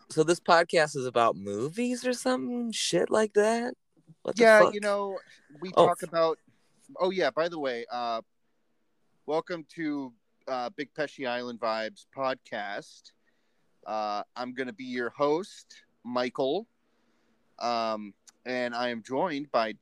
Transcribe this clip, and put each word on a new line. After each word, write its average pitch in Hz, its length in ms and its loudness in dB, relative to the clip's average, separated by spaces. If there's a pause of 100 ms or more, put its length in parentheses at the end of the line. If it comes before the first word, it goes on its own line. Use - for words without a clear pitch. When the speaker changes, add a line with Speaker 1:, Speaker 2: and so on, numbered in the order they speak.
(100)
Speaker 1:
so 156 140 2
this 165 160 2
podcast 170 560 4
is 131 100 -4
about 117 300 2
movies 160 720 -4
or 254 60 0
some 240 600 -4
shit - 380 0
like 220 240 2
that? 220 400 2 (480)
What - 140 -6
the 220 60 2
Speaker 2:
Yeah, 220 220 10
Speaker 1:
fuck? - 100 2
Speaker 2:
you 208 60 -6
know, 202 380 -2 (420)
we 180 160 -8
Speaker 1:
Oh. 170 100 8
Speaker 2:
talk - 160 2
about, 165 360 0 (600)
oh, 185 120 2
yeah, 175 200 0
by 160 180 0
the 170 100 -10
way, 123 320 -4
uh, 120 300 -4 (1040)
welcome 160 380 -4 (120)
to, 147 360 -6 (360)
uh, 123 220 -4
Big 143 240 -12
Pesci 143 340 -6
Island 120 320 -6
Vibes 110 460 -4 (100)
podcast. 127 960 -8 (720)
Uh, 104 360 -4 (140)
I'm 123 180 -8
gonna 127 180 -6
be 120 120 -14
your 123 260 -4
host, 147 640 -2 (300)
Michael. 127 640 -2 (920)
Um, 110 560 -2 (300)
and 123 300 -2
I 123 140 0
am 117 140 -6
joined 143 480 -4
by 110 320 0